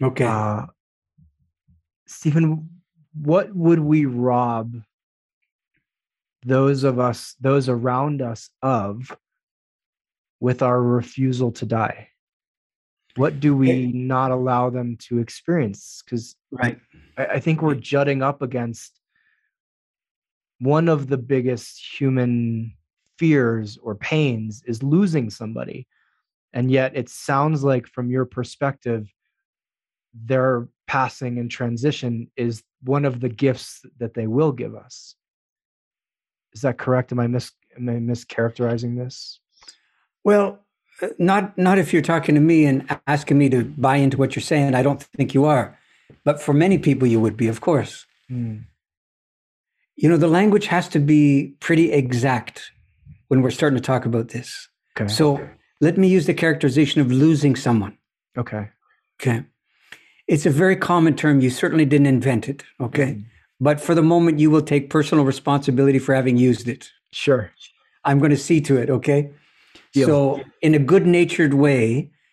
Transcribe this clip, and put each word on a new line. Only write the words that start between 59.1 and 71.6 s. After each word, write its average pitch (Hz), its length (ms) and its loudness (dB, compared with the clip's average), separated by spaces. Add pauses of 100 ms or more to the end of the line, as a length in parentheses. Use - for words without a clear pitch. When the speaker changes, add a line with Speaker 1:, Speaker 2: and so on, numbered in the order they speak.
Speaker 1:
Okay. 117 240 -2 (800)
It's 151 180 0
a 180 40 4
very 180 260 4
common 170 400 2
term. 147 240 2
You 131 100 4
certainly 160 360 0
didn't 143 220 4
invent 123 420 0
it, 143 140 -12 (160)
okay? 127 340 -2
Speaker 2:
Mm-hmm. 104 80 -12 (380)
Speaker 1:
But 147 200 2
for 165 160 0
the 165 60 4
moment, 165 380 4
you 151 120 4
will 151 100 6
take 147 280 -2
personal 151 340 2
responsibility 139 760 2
for 135 140 0
having 127 240 2
used 123 300 2
it. - 220 -10 (220)
Speaker 2:
Sure. - 400 0 (520)
Speaker 1:
I'm 143 160 2
gonna 147 180 4
see 160 240 0
to 139 160 0
it, 120 120 -2
okay? 143 420 0 (640)
Speaker 2:
Deal. 135 120 4
Speaker 1:
So 139 360 2 (180)
in 156 140 4
a 151 40 4
good-natured 170 760 2
way, 139 560 2 (220)